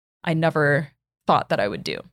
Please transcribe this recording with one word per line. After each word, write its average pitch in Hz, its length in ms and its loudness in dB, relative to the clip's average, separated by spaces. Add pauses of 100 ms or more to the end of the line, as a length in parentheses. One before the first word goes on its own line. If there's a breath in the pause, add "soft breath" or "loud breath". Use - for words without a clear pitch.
(240)
I 170 100 0
never 156 560 2 (380)
thought - 220 2
that 160 100 0
I 101 80 0
would - 160 -8
do. - 160 -6 (120)